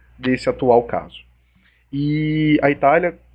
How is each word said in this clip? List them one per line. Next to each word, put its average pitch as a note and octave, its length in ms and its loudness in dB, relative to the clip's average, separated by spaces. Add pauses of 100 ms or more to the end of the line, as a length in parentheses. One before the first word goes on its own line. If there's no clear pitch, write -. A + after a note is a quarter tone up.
(180)
desse B2+ 300 -2
atual A#2+ 360 2
caso. - 340 -10 (760)
E D3+ 680 -2
a C#3+ 80 2
Itália, D#3+ 460 0 (180)